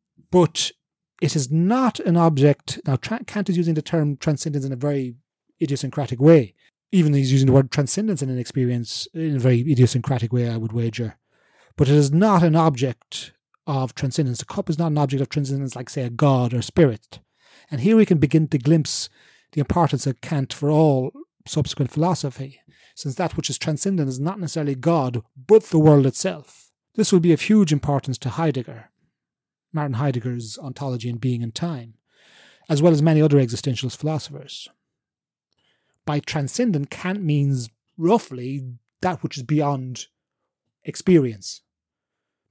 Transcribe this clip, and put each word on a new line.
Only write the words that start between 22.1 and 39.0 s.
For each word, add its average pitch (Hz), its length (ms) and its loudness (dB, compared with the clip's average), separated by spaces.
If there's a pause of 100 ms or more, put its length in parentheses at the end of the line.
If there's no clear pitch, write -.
since 135 220 -10
that 170 200 -4
which - 140 -6
is 131 80 -6
transcendent 160 500 -2
is 131 120 -6
not 180 200 -6
necessarily 147 360 -6
God, 127 480 -2 (240)
but 214 160 6
the 170 160 0
world 147 260 8
itself. - 680 -6 (240)
This 214 160 0
will 190 80 6
be 165 140 4
of 147 80 2
huge 202 320 4
importance 139 460 -4
to 131 100 -6
Heidegger, 120 600 -4 (800)
Martin 147 240 -4
Heidegger's 120 640 -4
ontology 127 500 -8
in 120 80 -6
being 120 240 -2
and 117 140 -8
time, 123 400 -8 (720)
as 147 140 0
well 170 100 6
as 147 80 2
many 156 200 4
other 147 160 6
existentialist 123 600 -2
philosophers. 147 720 -10 (1400)
By 147 140 -2
transcendent, 151 720 -2
Kant 190 340 -6
means 139 460 0 (280)
roughly 139 680 -2 (380)